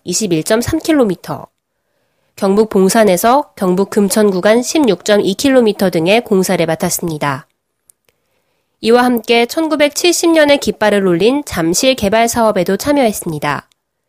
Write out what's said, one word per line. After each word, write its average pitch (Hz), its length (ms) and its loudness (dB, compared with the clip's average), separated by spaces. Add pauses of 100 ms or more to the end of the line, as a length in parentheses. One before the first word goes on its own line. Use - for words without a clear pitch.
이십일점삼 180 760 -2
킬로미터, 220 680 -2 (880)
경북 208 340 0
봉산에서 214 840 2
경북 190 340 -2
금천 208 400 0
구간 202 320 0
십육점이 208 760 0
킬로미터 233 540 2
등의 175 320 0
공사를 185 440 0
맡았습니다. 160 800 -4 (1300)
이와 233 240 2
함께 233 400 0
천구백칠십 311 840 0
년에 294 260 4
깃발을 202 500 0
올린 214 380 0
잠실 190 500 -2
개발 220 320 0
사업에도 202 480 0
참여했습니다. 190 960 -4 (400)